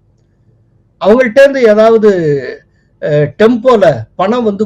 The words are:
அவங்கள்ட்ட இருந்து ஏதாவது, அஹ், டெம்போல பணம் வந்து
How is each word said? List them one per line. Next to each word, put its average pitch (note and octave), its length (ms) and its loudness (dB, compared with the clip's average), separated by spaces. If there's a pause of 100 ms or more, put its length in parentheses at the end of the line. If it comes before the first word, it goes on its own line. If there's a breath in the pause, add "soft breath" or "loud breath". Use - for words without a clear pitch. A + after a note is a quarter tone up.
(1040)
அவங்கள்ட்ட A#3 340 2
இருந்து C#4 240 2
ஏதாவது, A3 460 2 (920)
அஹ், D3+ 360 -2
டெம்போல A3 560 2 (220)
பணம் A3+ 280 -4
வந்து G#3 220 -4